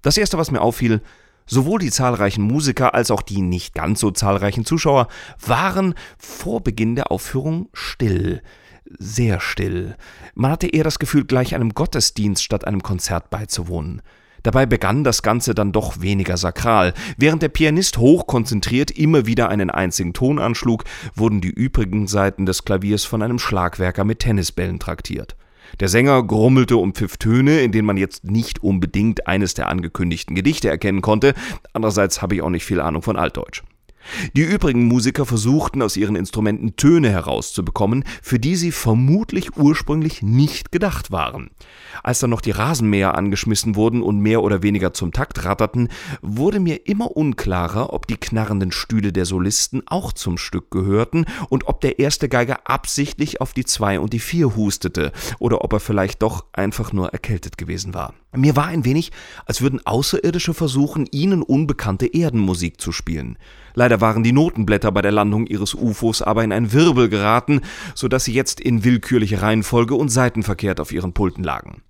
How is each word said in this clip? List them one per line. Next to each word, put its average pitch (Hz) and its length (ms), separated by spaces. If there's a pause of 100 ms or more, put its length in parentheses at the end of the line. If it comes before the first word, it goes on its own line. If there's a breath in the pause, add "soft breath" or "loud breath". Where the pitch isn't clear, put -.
Das 143 140
Erste, 196 220
was 156 120
mir 127 100
auffiel, 113 420 (440 soft breath)
sowohl 139 320
die 165 120
zahlreichen 107 520
Musiker 131 520
als 120 160
auch 104 100
die 98 220
nicht 90 320
ganz 78 260
so 107 100
zahlreichen 101 540
Zuschauer 139 440 (380 loud breath)
waren 180 460 (240 loud breath)
vor - 460
Beginn 113 340
der - 160
Aufführung 156 640
still. 92 680 (580 soft breath)
Sehr 107 420
still. 92 560 (380 loud breath)
Man 131 160
hatte 165 180
eher 156 160
das 156 140
Gefühl, 143 260
gleich 127 300
einem 113 200
Gottesdienst 107 680
statt - 240
einem 101 160
Konzert 90 460
beizuwohnen. 85 720 (420 soft breath)
Dabei 123 220
begann 120 400
das 120 180
Ganze 113 320
dann 101 180
doch 104 280
weniger 92 380
sakral. 90 560 (240 loud breath)
Während 156 240
der 160 60
Pianist 156 500
hochkonzentriert 120 920
immer 151 360
wieder 113 240
einen 98 180
einzigen 87 460
Ton 139 240
anschlug, 113 460 (300 loud breath)
wurden 107 280
die 90 80
übrigen 107 560
Seiten 98 400
des 92 180
Klaviers 101 400
von 110 160
einem 117 180
Schlagwerker 90 680
mit 107 160
Tennisbällen 90 580
traktiert. - 580 (440 loud breath)
Der 98 80
Sänger 127 340
grummelte 117 540
und 95 180
pfiff - 220
Töne, 135 460
in 117 100
denen 107 140
man 101 100
jetzt 95 280
nicht 110 380
unbedingt 98 640
eines 95 280
der - 140
angekündigten 85 680
Gedichte 117 320
erkennen 95 320
konnte. 110 320 (400 loud breath)
Andererseits 104 480
habe 98 140
ich 87 80
auch 76 80
nicht 87 160
viel 87 160
Ahnung 78 180
von 107 160
Altdeutsch. - 460 (720 loud breath)
Die 147 60
übrigen 151 420
Musiker 123 400
versuchten, 120 560
aus 107 160
ihren 101 180
Instrumenten 104 640
Töne 151 320
herauszubekommen, 95 960 (160 loud breath)
für - 180
die 139 160
sie 170 160
vermutlich 139 840
ursprünglich 156 640
nicht 127 500
gedacht - 380
waren. 80 380 (540 loud breath)
Als 123 160
dann 131 100
noch 117 140
die 113 80
Rasenmäher 104 640
angeschmissen 101 640
wurden 113 260
und 104 180
mehr 110 220
oder 101 200
weniger 101 300
zum 87 200
Takt - 340
ratterten, 117 420 (320 loud breath)
wurde 156 400
mir 170 260
immer 208 300
unklarer, 98 800
ob - 120
die 110 120
knarrenden 104 540
Stühle 101 380
der 92 140
Solisten 92 600
auch 165 260
zum - 240
Stück - 340
gehörten 104 540 (240 loud breath)
und - 180
ob - 140
der - 180
erste 139 300
Geiger 120 400
absichtlich 143 720
auf - 140
die 127 100
Zwei 98 340
und 104 140
die 117 80
Vier 147 340
hustete 92 580 (260 loud breath)
oder 117 260
ob - 80
er 104 80
vielleicht 98 400
doch 110 320
einfach 98 400
nur 92 160
erkältet - 480
gewesen 87 380
war. 85 180 (240)
Mir 139 200
war 147 100
ein 170 180
wenig, 143 280 (340 loud breath)
als - 160
würden 131 240
Außerirdische 165 680
versuchen, 147 560
ihnen 170 300
unbekannte 131 680
Erdenmusik 101 760
zu 85 100
spielen. 73 480 (360 loud breath)
Leider 120 260
waren 113 240
die 120 80
Notenblätter 110 580
bei 95 120
der 101 100
Landung 104 340
ihres 101 260
ufos 113 480
aber 113 220
in 110 100
einen 107 200
Wirbel 131 360
geraten, 110 520 (340 loud breath)
sodass 131 300
sie 120 80
jetzt 131 280
in 117 220
willkürlicher 110 600
Reihenfolge 110 520
und 139 140
seitenverkehrt 107 720
auf 76 100
ihren 87 220
Pulten 95 320
lagen. 50 460